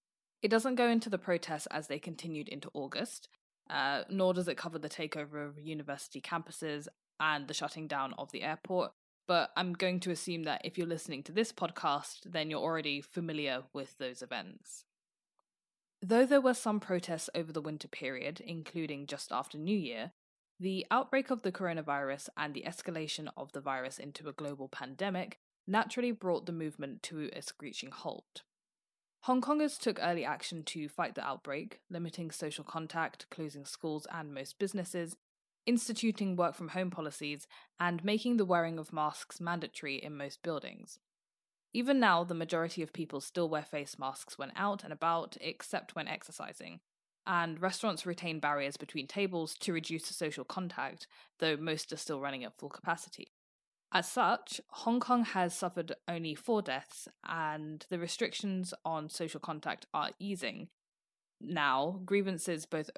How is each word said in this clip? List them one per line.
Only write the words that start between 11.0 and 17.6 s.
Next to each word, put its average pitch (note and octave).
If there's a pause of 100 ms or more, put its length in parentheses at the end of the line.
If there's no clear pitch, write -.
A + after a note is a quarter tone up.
to -
this A3
podcast, F3
then D#3
you're D3+
already D3+
familiar D3 (100)
with C#3
those B2+
events. G#2+ (1200)
Though A3+
there C#4
were B3+
some G#3+
protests F3
over D#3+
the D#3